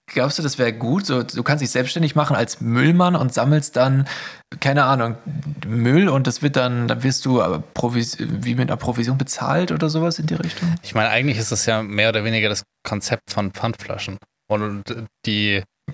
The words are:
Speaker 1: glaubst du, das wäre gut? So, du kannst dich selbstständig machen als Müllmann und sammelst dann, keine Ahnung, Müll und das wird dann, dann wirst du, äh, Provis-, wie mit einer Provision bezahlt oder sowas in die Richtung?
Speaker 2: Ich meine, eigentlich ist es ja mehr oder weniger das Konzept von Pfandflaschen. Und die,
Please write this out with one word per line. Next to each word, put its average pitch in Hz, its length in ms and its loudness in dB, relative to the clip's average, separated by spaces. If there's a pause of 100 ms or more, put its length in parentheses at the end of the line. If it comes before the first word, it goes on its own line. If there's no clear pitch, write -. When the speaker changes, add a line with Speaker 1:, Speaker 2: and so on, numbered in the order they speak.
(120)
Speaker 1:
glaubst 139 260 0
du, 175 40 -4
das 139 160 -2
wäre 120 140 2
gut? 117 340 -2
So, 127 160 0
du 120 220 -6
kannst 147 180 0
dich 123 80 -2
selbstständig 139 460 0
machen 147 180 2
als 113 260 -2
Müllmann 160 540 4
und 131 180 2
sammelst 143 440 2
dann, 135 320 4 (500)
keine 139 240 2
Ahnung, 123 340 2 (480)
Müll 120 440 4
und 135 180 2
das 123 160 -2
wird 143 140 0
dann, 123 320 2
dann 117 160 -2
wirst 135 220 0
du, 123 140 4
äh, 85 200 0 (140)
Provis-, 120 440 -2
wie 120 380 -2
mit 127 120 0
einer 113 80 -2
Provision 123 420 -2
bezahlt 165 520 -2
oder 160 180 -2
sowas 160 300 0
in 156 80 -2
die 160 80 -2
Richtung? 170 480 -2
Speaker 2:
Ich - 140 -12
meine, 110 140 2
eigentlich 120 280 0
ist 113 140 -4
es 104 140 -2
ja 110 180 2
mehr 104 240 2
oder 107 160 0
weniger 110 240 0
das 104 160 -4 (180)
Konzept - 480 -6
von 98 220 -2
Pfandflaschen. - 640 -6 (320)
Und 104 320 -2 (440)
die, 104 360 2 (320)